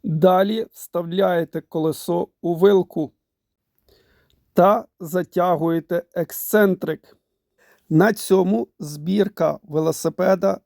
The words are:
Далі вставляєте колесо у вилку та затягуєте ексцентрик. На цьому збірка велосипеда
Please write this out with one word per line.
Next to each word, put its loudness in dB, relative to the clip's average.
Далі 2
вставляєте -4
колесо -4
у -4
вилку 2
та 4
затягуєте -2
ексцентрик. -2
На 6
цьому 0
збірка -4
велосипеда -2